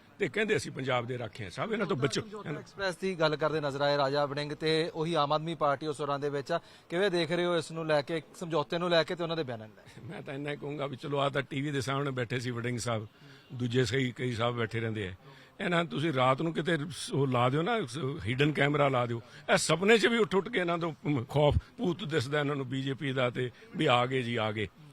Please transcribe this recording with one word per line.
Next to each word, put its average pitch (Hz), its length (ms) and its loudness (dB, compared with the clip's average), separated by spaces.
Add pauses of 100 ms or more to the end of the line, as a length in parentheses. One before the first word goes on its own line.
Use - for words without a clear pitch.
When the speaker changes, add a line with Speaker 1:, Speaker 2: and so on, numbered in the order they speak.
(180)
Speaker 1:
ਤੇ 190 100 0
ਕਹਿੰਦੇ 202 280 0
ਅਸੀਂ - 160 -4
ਪੰਜਾਬ 127 340 0
ਦੇ 123 120 -4
ਰਾਖੇ 117 260 -10
ਹਾਂ। 90 60 -12
ਸਾਹਿਬ, 175 220 -4
ਇਹਨਾਂ 208 140 0
ਤੋਂ 175 100 0
ਬਚੋ। 139 240 0
Speaker 2:
ਸਮਝੌਤਾ 202 300 -8
ਐਕਸਪ੍ਰੈਸ 175 460 -6
ਦੀ 190 180 -4
ਗੱਲ 156 220 2
ਕਰਦੇ 151 240 0
ਨਜ਼ਰ 139 200 -2
ਆਏ 143 160 4
ਰਾਜਾ 143 300 2
ਵੜਿੰਗ 143 260 -4
ਤੇ 156 420 0
ਉਹੀ 165 200 -2
ਆਮ 143 180 2
ਆਦਮੀ 156 220 0
ਪਾਰਟੀ 143 320 0
ਉਸ 143 120 -4
ਦੌਰਾਨ 143 220 -2
ਦੇ 147 80 -2
ਵਿੱਚ 143 240 -4
ਆ। 165 80 0 (280)
ਕਿਵੇਂ 190 220 2
ਦੇਖ 170 220 0
ਰਹੇ 175 120 2
ਹੋ 175 120 2
ਇਸ 160 160 -2
ਨੂੰ 165 140 -6
ਲੈ 151 160 4
ਕੇ, 160 200 -4 (180)
ਸਮਝੌਤੇ 165 380 0
ਨੂੰ 175 120 0
ਲੈ 165 140 6
ਕੇ 185 100 -4
ਤੇ 165 80 -4
ਉਹਨਾਂ 165 140 -2
ਦੇ 160 60 -2
ਬਿਆਨਾਂ 113 260 -8
ਨੂੰ 101 80 -20
ਲੈ - 60 -20
ਕੇ? - 320 -16
Speaker 1:
ਮੈਂ - 80 -12
ਤਾਂ 147 120 -10
ਇੰਨਾ 143 160 -6
ਹੀ 147 60 -6
ਕਹੂੰਗਾ 147 300 -6
ਵੀ 139 100 -6
ਚਲੋ, 143 220 -4
ਆਹ 139 120 2
ਤਾਂ 135 120 -2
ਟੀ 135 180 -4
ਵੀ 147 100 -2
ਦੇ 139 100 0
ਸਾਹਮਣੇ 135 300 0
ਬੈਠੇ 127 300 -2
ਸੀ 123 100 -4
ਵੜਿੰਗ 120 280 -4
ਸਾਹਿਬ, 110 280 -2 (480)
ਦੂਜੇ 123 300 2
ਸਹੀ 127 280 0
ਕਈ 127 200 -4
ਸਾਹਿਬ 120 240 0
ਬੈਠੇ 113 240 -2
ਰਹਿੰਦੇ 110 280 -4
ਆ। 87 40 -10 (480)
ਇਹਨਾਂ 180 180 0
ਨੂੰ 170 80 0
ਤੁਸੀਂ 156 260 -2
ਰਾਤ 131 300 4
ਨੂੰ 165 100 0
ਕਿਤੇ 165 260 0 (120)
ਸ-, - 220 -10
ਉਹ 143 140 2
ਲਾ 127 220 4
ਦਿਓ 143 140 2
ਨਾ, 214 240 0
ਸ-, 117 120 -8
ਹਿਡਨ 135 540 0
ਕੈਮਰਾ 143 360 4
ਲਾ 123 180 2
ਦਿਓ। 117 140 -4 (320)
ਇਹ 226 40 6
ਸੁਪਨੇ 196 420 6
'ਚ 214 80 4
ਵੀ 233 120 4
ਉੱਠ 202 160 2
ਉੱਠ 185 140 2
ਕੇ 123 100 -2
ਇਹਨਾਂ 175 200 0
ਤੋਂ, 165 140 -2 (140)
ਮ, 143 180 0
ਖੌਫ, 147 300 4 (240)
ਭੂਤ 180 260 -2
ਦਿਸਦਾ 147 360 0
ਇਹਨਾਂ 147 160 0
ਨੂੰ 135 120 -4
ਬੀਜੇਪੀ 135 440 -4
ਦਾ 127 180 2
ਤੇ 123 200 -4 (260)
ਵੀ 160 100 2
ਆ 123 200 6
ਗਏ 131 160 0
ਜੀ, 117 140 -2
ਆ 110 160 0
ਗਏ। 104 160 -2 (240)